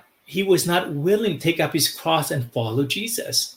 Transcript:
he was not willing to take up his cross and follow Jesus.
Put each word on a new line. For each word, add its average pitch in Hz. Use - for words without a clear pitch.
he 185
was 180
not 175
willing 175
to -
take 165
up 147
his 147
cross 160
and 123
follow 117
Jesus. -